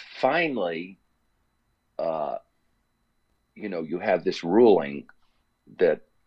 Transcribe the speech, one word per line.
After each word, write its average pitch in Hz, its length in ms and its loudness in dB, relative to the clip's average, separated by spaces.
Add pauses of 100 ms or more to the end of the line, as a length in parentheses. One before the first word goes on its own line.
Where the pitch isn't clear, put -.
(220)
finally, 104 800 -2 (1000)
uh, 76 380 -4 (1200)
you 107 120 -10
know, 87 140 -6
you 82 160 -8
have 92 260 -2
this 90 200 -4
ruling 85 640 4 (720)
that, 82 220 2 (260)